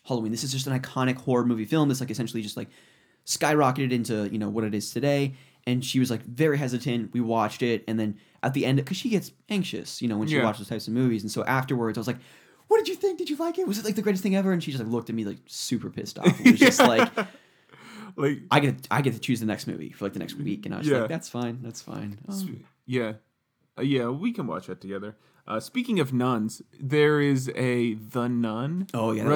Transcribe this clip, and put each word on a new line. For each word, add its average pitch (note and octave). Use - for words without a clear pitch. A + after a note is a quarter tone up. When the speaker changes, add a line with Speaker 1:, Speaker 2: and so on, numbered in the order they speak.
Speaker 1:
Halloween. A2+
This A#2+
is C#3
just C3
an C3
iconic C3
horror B2
movie A2+
film D3+
that's, B2+
like, C3
essentially A2+
just, G#2
like, A2+
skyrocketed C#3
into, G#2+
you A2
know, G#2
what A2
it G#2+
is G2+
today." C#3
And B2
she -
was, B2
like, A2+
very C#3+
hesitant. A#2+
We A#2+
watched A2+
it, A#2
and A2+
then G#2+
at C3
the C3+
end, C3+
'cause F#3+
she B3+
gets G3
anxious, -
you B2
know, G#2+
when A2
she D3+
Speaker 2:
Yeah. C3
Speaker 1:
watches G#2+
those G2+
types A2+
of A2
movies. A#2
And G#2+
so A#2
afterwards, B2+
I A#2
was G#2
like, B2
"What A4
did G#4+
you F#4
think? F#4
Did E4+
you D4+
like E4
it? F#4
Was G3+
it, A3+
like, A3
the A3
greatest F#3+
thing F#3+
ever?" F#3+
And F3
she D3
just, B2+
like, A2
looked A#2
at A2+
me, A2
like, F2+
super -
pissed -
off. -
It -
was -
Speaker 2:
<laughs> -
Speaker 1:
just -
like, A#3
Speaker 2:
Like, C#3+
Speaker 1:
I D3
get, C#3+
I B2
get C3
to -
choose A#2
the A2
next G#2
movie D#2+
for, -
like, G2
the -
next -
week. C#3+
And -
I F#2+
was D3+
Speaker 2:
Yeah. C3+
Speaker 1:
like, A2
"That's -
fine. A#2+
That's A#2
fine." G#2
Um, G3+
Speaker 2:
Sp-, G3
yeah. A#2+
Uh, B2
yeah, C3
we E3+
can -
watch F2+
that F#2
together. G2
Uh, A2
speaking A#3
of C3+
nuns, A#2+
there D3
is C3+
a A#2+
The A2
Nun. B2
Speaker 1:
Oh, A2+
yeah, A2
that C3+
Speaker 2:
Right. D3+